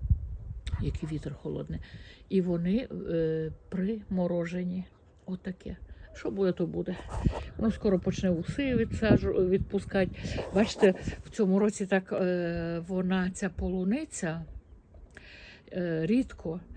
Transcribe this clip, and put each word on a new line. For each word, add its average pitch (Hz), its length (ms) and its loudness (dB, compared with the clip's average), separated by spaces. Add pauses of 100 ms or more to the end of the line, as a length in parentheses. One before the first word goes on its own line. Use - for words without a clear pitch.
(800)
який 156 320 -4
вітер 147 220 -6
холодний, 147 460 -6 (480)
і 196 120 4
вони, 180 480 2 (220)
е, 160 420 0 (160)
приморожені. 180 1160 -2 (420)
Отаке. 185 500 -8 (380)
Що - 160 -6
буде, 190 220 2
то 175 140 0
буде. 170 300 -4 (600)
Воно 220 160 2
скоро 190 260 4
почне 185 320 0
уси 247 460 0
відсаджу-, 208 720 4
відпускати. 190 640 0 (440)
Бачите, 196 400 6 (320)
в - 40 -14
цьому 196 280 4
році 208 280 2
так, 190 260 2
е, 170 760 0
вона, 185 420 2
ця 185 180 -4
полуниця, 185 960 -2 (1300)
е, 165 340 0
рідко. 190 540 0 (160)